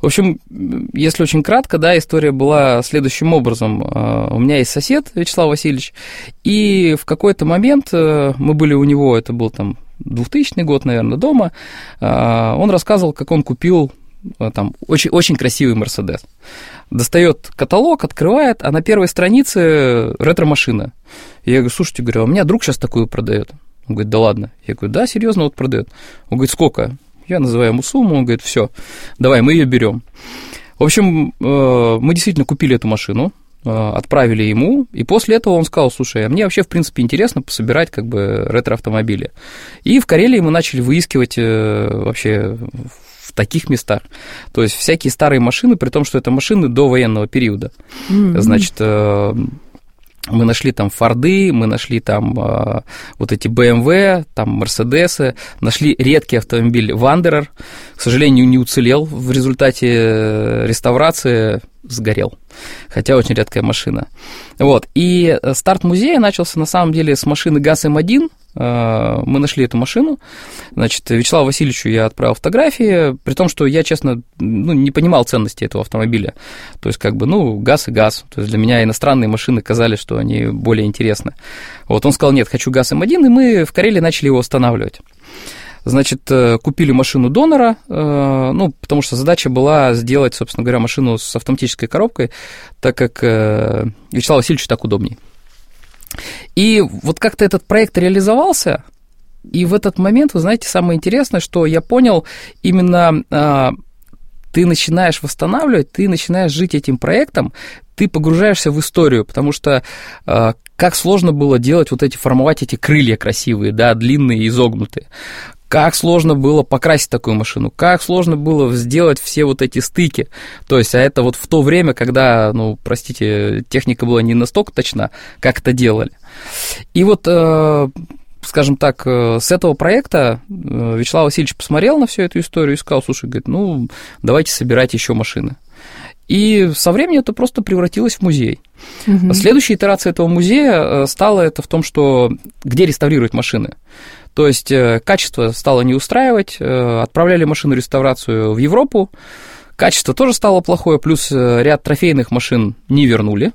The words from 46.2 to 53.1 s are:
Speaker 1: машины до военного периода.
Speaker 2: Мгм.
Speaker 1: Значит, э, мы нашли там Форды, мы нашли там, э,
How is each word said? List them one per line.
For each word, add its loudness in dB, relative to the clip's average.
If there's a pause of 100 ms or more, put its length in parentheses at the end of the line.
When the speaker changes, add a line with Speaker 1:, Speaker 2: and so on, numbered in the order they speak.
Speaker 1:
машины 0
до 2
военного 0
периода. -2 (360)
Speaker 2:
Мгм. 2
Speaker 1:
Значит, 2
э, 0 (960)
мы 2
нашли 0
там -2
Форды, 2
мы 0
нашли -4
там, -2
э, -4 (380)